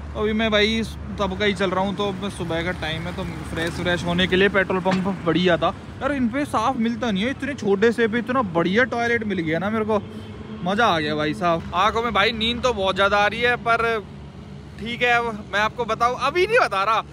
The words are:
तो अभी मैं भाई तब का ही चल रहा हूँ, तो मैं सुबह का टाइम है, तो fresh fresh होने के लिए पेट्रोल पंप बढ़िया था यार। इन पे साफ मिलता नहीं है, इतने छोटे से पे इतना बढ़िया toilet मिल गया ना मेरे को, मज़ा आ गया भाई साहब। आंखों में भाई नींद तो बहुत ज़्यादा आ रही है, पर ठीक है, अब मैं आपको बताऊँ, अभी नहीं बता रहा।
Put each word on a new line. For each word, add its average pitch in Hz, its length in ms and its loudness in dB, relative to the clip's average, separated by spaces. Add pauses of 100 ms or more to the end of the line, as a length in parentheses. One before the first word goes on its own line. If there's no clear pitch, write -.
(140)
तो 220 60 -6
अभी 214 140 2
मैं 220 180 2
भाई 214 300 4 (380)
तब 190 200 0
का 208 60 0
ही 202 100 2
चल 185 160 0
रहा 185 120 0
हूँ, 196 120 -2
तो 202 180 -2
मैं 196 180 -6
सुबह 165 320 -4
का 180 160 -2
टाइम 160 220 -4
है, 180 140 -6
तो 190 80 -6 (260)
fresh 165 300 -4
fresh 175 260 0
होने 175 220 2
के 175 80 2
लिए 190 140 6
पेट्रोल 190 320 2
पंप 185 260 2 (180)
बढ़िया 170 320 4
था 165 160 0 (280)
यार। 277 100 0
इन 262 180 0
पे 277 180 -2
साफ 262 300 0
मिलता 233 340 -2
नहीं 190 120 0
है, 254 80 0
इतने 185 240 -6
छोटे 202 360 2
से 226 160 2
पे 226 120 0
इतना 247 220 0 (120)
बढ़िया 180 320 4
toilet 233 400 0
मिल 190 160 -2
गया 160 180 -2
ना 190 100 -2
मेरे 220 160 -2
को, 208 140 2 (640)
मज़ा 202 220 2
आ 175 140 4
गया 151 160 -2
भाई 151 200 0
साहब। 165 400 0
आंखों 214 280 2
में 240 100 -2
भाई 202 200 4
नींद 226 300 -2
तो 247 100 2
बहुत 190 220 0
ज़्यादा 202 220 4
आ 208 100 4
रही 220 140 -2
है, 240 160 2
पर 226 440 0 (800)
ठीक 233 220 -8
है, 247 100 4
अब 233 400 0
मैं 196 80 0
आपको 220 260 0
बताऊँ, 226 360 0
अभी 330 260 2
नहीं 453 120 2
बता 196 240 2
रहा। 208 300 2